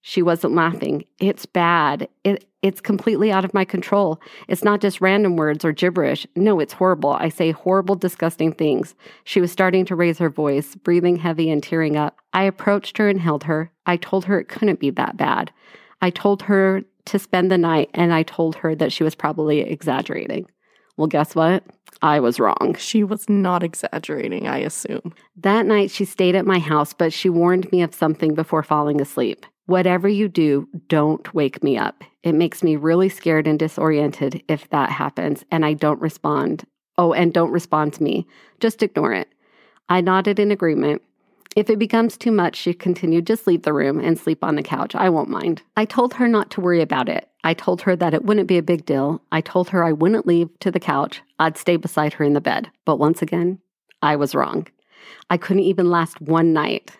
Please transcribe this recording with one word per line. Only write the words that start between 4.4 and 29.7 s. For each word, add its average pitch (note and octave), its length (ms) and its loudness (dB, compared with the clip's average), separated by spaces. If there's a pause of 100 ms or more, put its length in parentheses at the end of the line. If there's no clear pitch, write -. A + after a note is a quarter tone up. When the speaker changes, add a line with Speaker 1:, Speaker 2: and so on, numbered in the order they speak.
Speaker 1:
It's - 160 -4
not G#3 160 2
just G3+ 220 -2
random F#3+ 340 4
words D#3 300 0
or D#3 60 0
gibberish. D#3 540 0 (100)
No, F#3+ 240 4
it's C#3 120 -2
horrible. D#3+ 400 2
I - 160 -2
say D#3+ 220 0
horrible, F#3 460 0
disgusting E3 560 -2
things." D3+ 420 -2 (300)
She - 160 0
was F3 120 0
starting F#3 340 2
to F3+ 100 -4
raise E3+ 220 2
her E3 120 0
voice, D3 460 -2
breathing F3 400 2
heavy D#3+ 340 0
and D3 120 0
tearing D#3 340 0
up. D3 200 -2 (160)
I F#3+ 120 0
approached G3 540 -2
her G#3+ 120 4
and G3 100 0
held D3+ 240 0
her. D#3+ 260 -4 (140)
I F3 140 0
told F#3+ 280 -2
her G3 120 0
it - 100 -6
couldn't - 320 0
be C#3 100 0
that - 280 -4
bad. - 320 -2 (500)
I F3+ 100 2
told G3+ 320 0
her F#3+ 400 2 (240)
to G3+ 120 -2
spend F#3 320 0
the F#3 80 4
night, E3 340 2
and E3+ 220 2
I D#3+ 80 2
told D#3+ 340 -2
her D#3+ 200 -2
that D#3 160 -2
she - 120 -2
was D#3 100 0
probably D3+ 460 0
exaggerating. - 840 -6 (500)
Well, D#3 100 0
guess D3+ 280 -2
what? E3+ 300 2 (380)
I D3 180 4
was B2 200 0
wrong. - 380 0
Speaker 2:
She - 260 0
was G#3 240 -6
not F#3 340 2
exaggerating, - 840 -6
I C#3 100 -4
assume. - 540 -8 (240)
Speaker 1:
That G3 300 2
night, G3+ 240 2
she - 140 -4
stayed F3+ 300 0
at F#3+ 120 0
my F#3 120 4
house, D3+ 340 0
but E3 200 0
she - 160 -2
warned F3 440 2
me F3+ 100 2
of D#3+ 120 -4
something D#3 400 0
before D#3+ 280 -2
falling D3 380 0
asleep. C3+ 440 -4 (220)
"Whatever F3+ 420 2